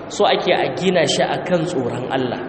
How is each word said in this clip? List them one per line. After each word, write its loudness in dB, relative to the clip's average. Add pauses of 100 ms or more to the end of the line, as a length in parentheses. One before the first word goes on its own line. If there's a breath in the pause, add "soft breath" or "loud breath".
so 2
ake 2
a 2
gina 2
shi 0
a -2
kan 0
tsoron -2
Allah. -2